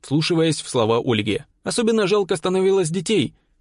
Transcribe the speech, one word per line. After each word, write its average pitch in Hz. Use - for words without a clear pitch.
вслушиваясь 160
в -
слова 113
Ольги. 107
Особенно 220
жалко 196
становилось 190
детей. 170